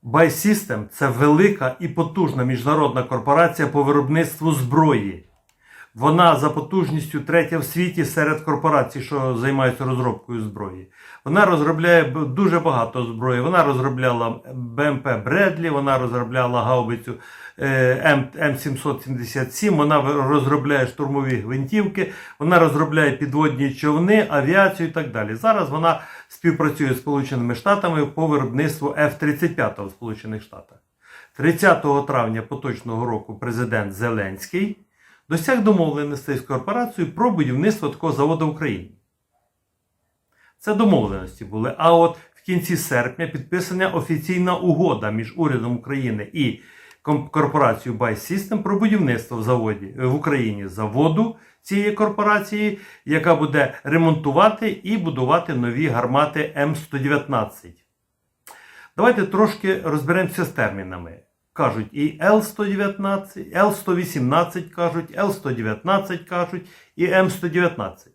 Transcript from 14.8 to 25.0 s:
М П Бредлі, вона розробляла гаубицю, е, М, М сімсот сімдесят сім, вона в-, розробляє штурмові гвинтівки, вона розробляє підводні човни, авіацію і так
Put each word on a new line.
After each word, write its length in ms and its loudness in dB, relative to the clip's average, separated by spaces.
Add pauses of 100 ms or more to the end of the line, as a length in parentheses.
М 160 0
П 180 -2
Бредлі, 540 0
вона 280 0
розробляла 640 -2
гаубицю, 520 -2 (440)
е, 460 2
М, 240 4 (100)
М 180 0
сімсот 460 -4
сімдесят 520 -6
сім, 220 0
вона 220 4
в-, 300 0
розробляє 580 2
штурмові 500 -2
гвинтівки, 760 -2 (260)
вона 200 4
розробляє 540 4
підводні 640 0
човни, 560 2
авіацію 580 2
і 40 -8
так 200 -6